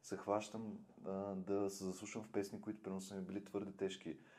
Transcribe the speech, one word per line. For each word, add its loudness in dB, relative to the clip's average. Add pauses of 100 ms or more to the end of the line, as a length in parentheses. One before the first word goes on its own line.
се -2
хващам, 2 (280)
а, -2 (240)
да 4
се -4
заслушам -2
в -10
песни, 0
които, -4
примерно, -2
са -8
ми -2
били -2
твърде -2
тежки, -2 (200)